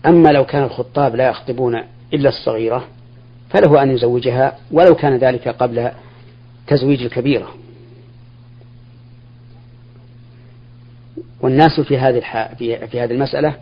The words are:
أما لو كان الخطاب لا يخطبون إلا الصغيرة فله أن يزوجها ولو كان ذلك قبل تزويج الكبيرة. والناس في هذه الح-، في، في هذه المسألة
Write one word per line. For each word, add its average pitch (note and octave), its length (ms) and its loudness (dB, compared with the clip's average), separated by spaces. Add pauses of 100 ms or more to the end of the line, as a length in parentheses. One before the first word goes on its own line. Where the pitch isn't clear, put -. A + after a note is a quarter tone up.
أما E3 220 6
لو C#3 160 4
كان C#3+ 180 -2
الخطاب B2+ 540 -4
لا B2+ 120 0
يخطبون A#2+ 460 -4 (400)
إلا C#3 140 0
الصغيرة A2+ 600 -4 (640)
فله D#3 320 4
أن C3+ 80 2
يزوجها B2 680 0 (140)
ولو F3 220 6
كان C#3 220 0
ذلك B2+ 320 0
قبل A#2 420 -4 (760)
تزويج C3+ 360 2
الكبيرة. A#2+ 520 -2 (3750)
والناس D3 400 2
في C#3 180 -2
هذه B2+ 200 0
الح-، A2+ 400 -8
في، A#2 280 -8
في A#2 140 -8
هذه A#2 120 -4
المسألة C#3 500 -4